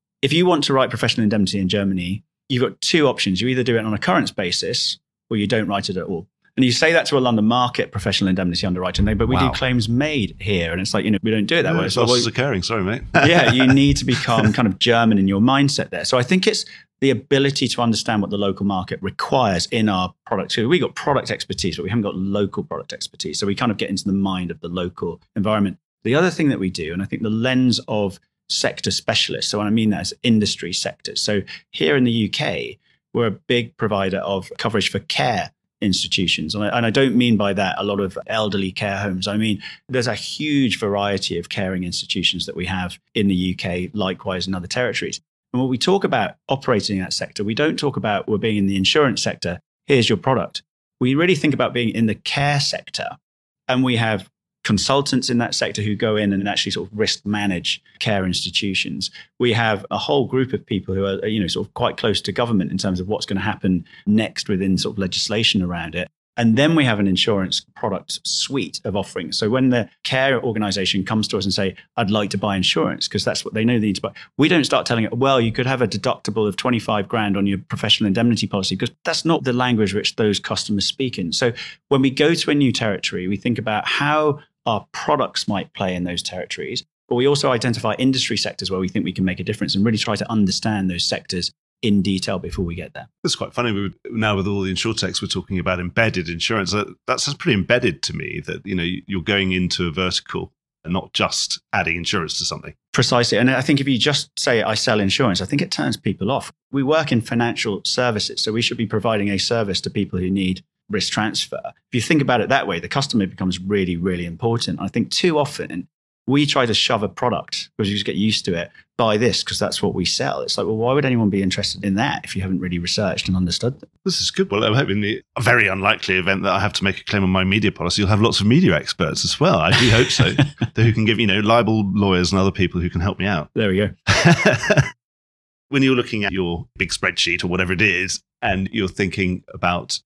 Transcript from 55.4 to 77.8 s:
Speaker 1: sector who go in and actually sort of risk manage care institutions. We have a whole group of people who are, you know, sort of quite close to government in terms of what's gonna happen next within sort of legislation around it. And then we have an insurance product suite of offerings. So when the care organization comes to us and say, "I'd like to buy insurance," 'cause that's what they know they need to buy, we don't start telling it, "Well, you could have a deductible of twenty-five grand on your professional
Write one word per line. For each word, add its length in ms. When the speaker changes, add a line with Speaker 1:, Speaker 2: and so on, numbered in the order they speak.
Speaker 1:
sector 260
who 140
go 220
in 180
and 120
actually 260
sort 180
of 80
risk 260
manage 580
care 260
institutions. 840
We 160
have 360
a 60
whole 300
group 260
of 140
people 280
who 120
are, 200
you 140
know, 60
sort 200
of 60
quite 240
close 260
to 100
government 380
in 60
terms 240
of 80
what's 160
gonna 160
happen 460
next 420
within 280
sort 200
of 20
legislation 640
around 320
it. 140
And 200
then 200
we 80
have 160
an 80
insurance 640
product 500
suite 600
of 100
offerings. 420
So 140
when 200
the 180
care 360
organization 640
comes 240
to 100
us 60
and 80
say, 220
"I'd 140
like 200
to 80
buy 160
insurance," 540
'cause 160
that's 200
what 100
they 100
know 160
they 60
need 100
to 60
buy, 100
we 120
don't 140
start 240
telling 160
it, 140
"Well, 240
you 100
could 160
have 160
a 60
deductible 580
of 80
twenty-five 540
grand 280
on 120
your 100
professional 480